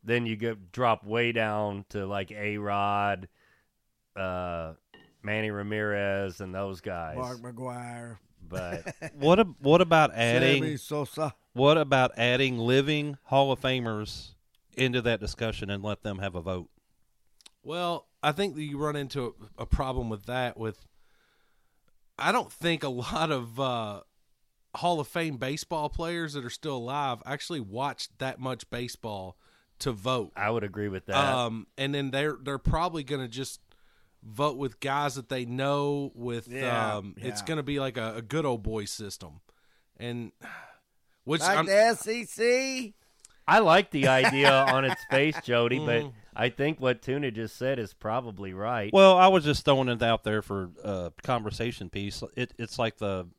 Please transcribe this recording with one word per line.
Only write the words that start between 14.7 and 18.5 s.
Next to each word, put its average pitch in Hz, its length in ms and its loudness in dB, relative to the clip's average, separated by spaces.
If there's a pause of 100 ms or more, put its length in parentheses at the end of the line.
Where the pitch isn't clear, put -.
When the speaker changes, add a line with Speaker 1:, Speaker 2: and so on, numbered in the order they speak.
Speaker 3:
into 127 260 0
that 113 180 2
discussion 107 500 -6
and 98 140 -6
let 104 180 -6
them 101 160 -6
have 95 160 -6
a 90 60 -6
vote? 90 280 -6 (960)
Speaker 4:
Well, 170 460 -4 (120)
I 151 120 2
think 175 240 -2